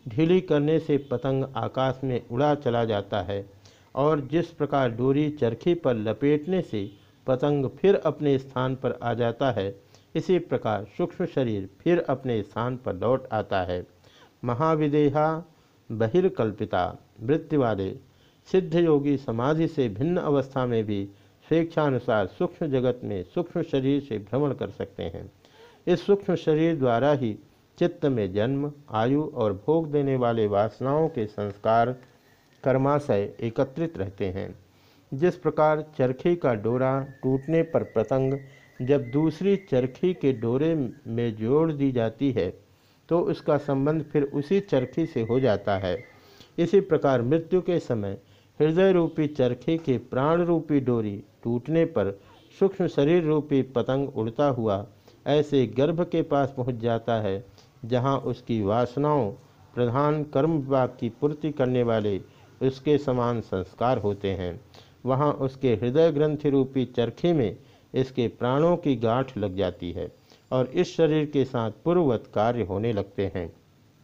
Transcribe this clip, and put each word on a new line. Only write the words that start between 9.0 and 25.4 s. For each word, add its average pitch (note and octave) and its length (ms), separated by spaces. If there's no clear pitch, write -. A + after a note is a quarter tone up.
आ A#2 120
जाता A#2+ 360
है, G2 300
इसी E3+ 240
प्रकार A2 460
सूक्ष्म - 420
शरीर A2 420
फिर - 180
अपने B2+ 440
स्थान A#2+ 340
पर G#2 180
लौट A#2+ 380
आता G2+ 300
है। F2+ 240
महाविदेहा D3+ 1080
बहिर्कल्पिता A2 1040
वृत्ति D#3 360
वाले G2 400
सिद्ध E3+ 220
योगी D3 420
समाधि C#3 520
से C#3+ 200
भिन्न C3+ 280
अवस्था C#3 500
में A2+ 180
भी G2+ 240
स्वेच्छानुसार C#3+ 800
सूक्ष्म F3 400
जगत B2+ 380
में G#2 180
सूक्ष्म E3+ 400
शरीर C#3 380
से A2+ 180
भ्रमण C3+ 340
कर G#2+ 180
सकते - 320
हैं। E2+ 300